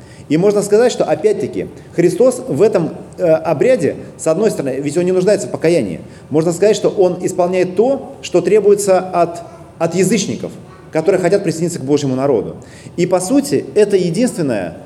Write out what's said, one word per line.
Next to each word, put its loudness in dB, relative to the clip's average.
И 2
можно 2
сказать, 2
что -2
опять-таки -2
Христос 2
в 0
этом, 2
э, 0
обряде, 2
с -12
одной 2
стороны, -4
ведь -6
он 2
не 0
нуждается 2
в -12
покаянии, 0
можно 2
сказать, 2
что 0
он 2
исполняет -2
то, 0
что 0
требуется 4
от, -2
от -2
язычников, -2
которые 0
хотят 2
присоединиться -4
к -8
Божьему 0
народу. -2
И, 2
по 0
сути, 0
это 2
единственное -2